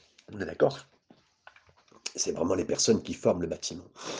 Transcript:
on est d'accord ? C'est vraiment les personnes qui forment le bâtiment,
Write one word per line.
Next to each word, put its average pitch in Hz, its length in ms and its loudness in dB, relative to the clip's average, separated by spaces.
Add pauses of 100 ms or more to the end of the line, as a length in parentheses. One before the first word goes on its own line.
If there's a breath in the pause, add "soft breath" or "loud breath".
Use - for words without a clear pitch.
(320 soft breath)
on 101 80 -6
est 92 60 -4
d'accord ? - 400 2 (1300)
C'est - 160 -2
vraiment 82 220 0
les 90 100 2
personnes 98 380 4
qui - 120 -6
forment 90 280 2
le 87 40 -2
bâtiment, - 400 -8 (340 loud breath)